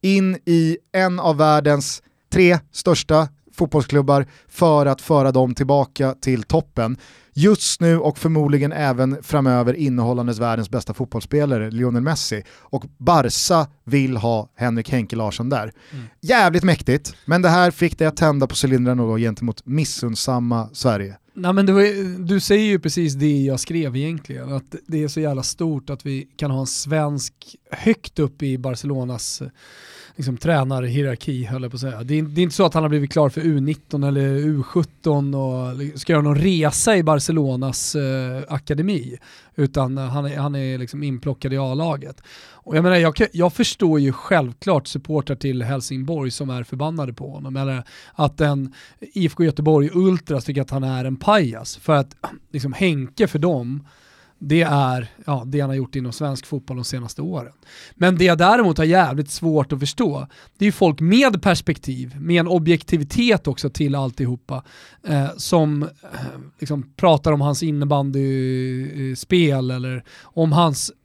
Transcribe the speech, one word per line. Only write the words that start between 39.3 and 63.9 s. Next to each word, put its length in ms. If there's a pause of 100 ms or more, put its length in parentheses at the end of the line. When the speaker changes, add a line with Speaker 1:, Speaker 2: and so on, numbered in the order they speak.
Speaker 2:
utan, 420
eh, 60
han 220
är, 120
han 160
är, 240
liksom, 240
inplockad 500
i 40
A-laget. 680 (280)
Och 260
jag 60
menar, 140
jag 200
kan, 160
jag 200
förstår 480
ju 120
självklart 760
supportrar 500
till 260
Helsingborg 680
som 200
är 120
förbannade 500
på 180
honom, 260
eller 260 (320)
att 260
en 320 (280)
I 260
F 80
K 100
Göteborg 500
Ultras 500
tycker 180
att 80
han 140
är 200
en 120
pajas, 600
för 200
att, 200 (160)
<clears throat> 200
liksom, 200
Henke 540
för 120
dem, 480 (520)
det 240
är, 460 (180)
ja, 200
det 140
han 100
har 60
gjort 200
inom 160
svensk 340
fotboll 300
de 80
senaste 380
åren. 300 (420)
Men 240
det 60
jag 140
däremot 400
har 60
jävligt 460
svårt 420
att 80
förstå, 460 (320)
det 60
är 20
ju 60
folk 280
med 420
perspektiv, 800
med 200
en 80
objektivitet 1000
också 240
till 240